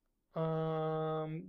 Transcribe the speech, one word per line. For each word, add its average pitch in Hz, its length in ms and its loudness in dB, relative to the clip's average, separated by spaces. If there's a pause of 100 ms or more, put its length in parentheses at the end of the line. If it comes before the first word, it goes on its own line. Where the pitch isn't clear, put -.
(340)
Um, 160 1160 0